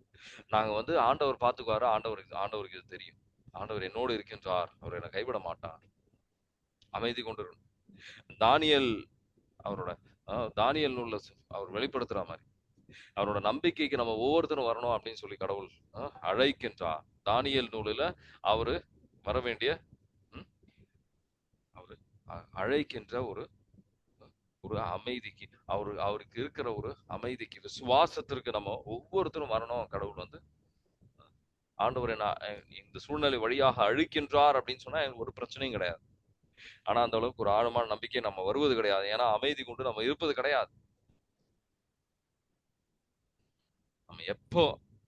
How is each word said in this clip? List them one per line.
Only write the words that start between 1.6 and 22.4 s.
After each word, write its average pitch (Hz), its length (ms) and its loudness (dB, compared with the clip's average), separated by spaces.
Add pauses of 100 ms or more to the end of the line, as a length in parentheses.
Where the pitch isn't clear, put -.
ஆண்டவருக்கு, 107 480 0
ஆண்டவருக்கு 98 420 -6
இது 90 120 -16
தெரியும். 90 300 -18 (340)
ஆண்டவர் 101 320 -2
என்னோடு 113 340 0
இருக்கின்றார், 95 500 0 (120)
அவர் 85 140 -10
என்னை 85 160 -8
கைவிட 107 300 -2
மாட்டார். 82 400 -8 (1120)
அமைதி 117 320 -2
கொண்டு 110 220 -8
இருக்கணும். 87 180 -16 (760)
தானியேல் 135 720 6 (520)
அவரோட, 90 340 -6 (300)
ஆ, 107 280 -4
தானியேல் 131 420 2
நூல்ல 117 180 -4
சொ-, - 220 -10 (100)
அவர் 95 240 -8
வெளிப்படுத்துற 113 540 -2
மாதிரி 82 220 -12 (680)
அவரோட 101 260 0
நம்பிக்கைக்கு 139 560 0
நம்ம 117 180 0
ஒவ்வொருத்தரும் 143 500 2
வரணும் 117 340 0
அப்படின்னு 113 140 -10
சொல்லி 101 220 -14
கடவுள், 95 340 -6 (260)
ஆ, 127 260 -10
அழைக்கின்றார். 101 800 0 (240)
தானியேல் 127 440 2
நூலில 113 460 -4 (260)
அவரு 117 440 0 (380)
வர 107 160 -2
வேண்டிய, 120 420 -2 (480)
ம், 127 100 -16 (1300)
அவரு 92 260 -20 (320)
அ-, 85 220 -14